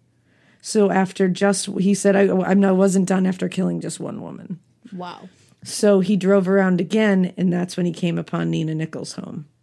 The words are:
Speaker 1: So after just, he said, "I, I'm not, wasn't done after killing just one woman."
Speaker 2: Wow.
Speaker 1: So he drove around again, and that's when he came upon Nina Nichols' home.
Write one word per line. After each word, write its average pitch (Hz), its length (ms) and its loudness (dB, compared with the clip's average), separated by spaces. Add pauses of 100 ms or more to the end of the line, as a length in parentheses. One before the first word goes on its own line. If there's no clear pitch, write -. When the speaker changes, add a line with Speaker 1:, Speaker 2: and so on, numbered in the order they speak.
(640)
Speaker 1:
So 202 260 2
after 190 380 0
just, 196 400 0 (120)
he 196 140 2
said, 196 220 2
"I, 196 120 4
I'm 190 320 2
not, 196 160 4
wasn't 190 320 2
done 185 200 0
after 185 200 -2
killing 180 340 -4
just 160 180 -10
one 160 200 -10
woman." - 380 -14 (340)
Speaker 2:
Wow. 180 380 -14 (340)
Speaker 1:
So 202 360 2
he 185 180 2
drove 185 320 2
around 190 320 2
again, 190 560 2
and 175 160 0
that's 175 240 -4
when 185 80 0
he 175 80 -2
came 170 240 -2
upon 170 320 -4
Nina 160 240 -2
Nichols' 156 400 -8
home. - 320 -12 (180)